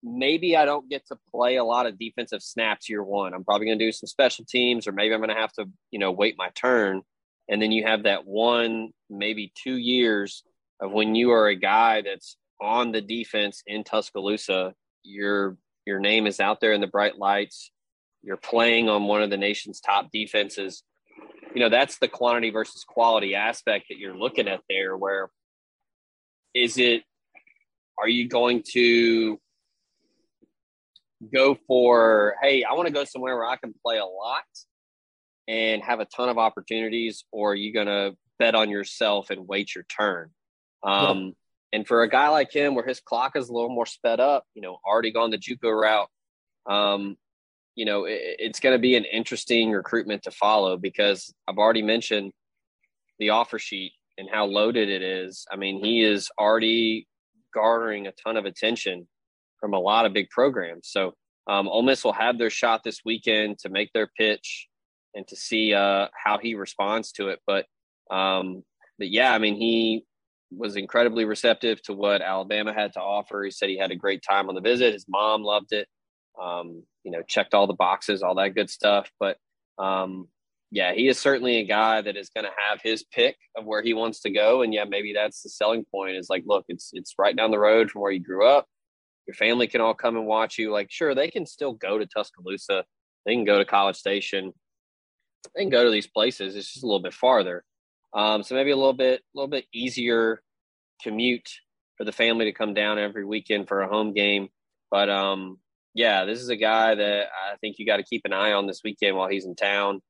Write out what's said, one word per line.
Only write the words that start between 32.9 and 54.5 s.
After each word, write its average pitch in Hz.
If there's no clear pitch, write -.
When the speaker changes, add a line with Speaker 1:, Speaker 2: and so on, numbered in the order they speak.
Speaker 1:
go 143
somewhere 127
where 117
I 127
can 113
play 113
a 104
lot 107
and 110
have 120
a 104
ton 123
of 117
opportunities," 113
or 104
are 101
you 104
gonna 101
bet 113
on 110
yourself 101
and 95
wait 98
your 90
turn? 90
Um, 98
Speaker 2:
Yeah. 95
Speaker 1:
and 107
for 117
a 110
guy 139
like 151
him, 143
where 120
his 127
clock 131
is 127
a 120
little 117
more 117
sped 117
up, 139
you 107
know, 92
already 110
gone 113
the 107
juco 113
route, 107
um, 101
you 113
know, 101
it, 90
it's 113
gonna 131
be 127
an 110
interesting 113
recruitment 104
to 92
follow, 101
because 98
I've 98
already 110
mentioned 107
the 104
offer 113
sheet 95
and 95
how 107
loaded 104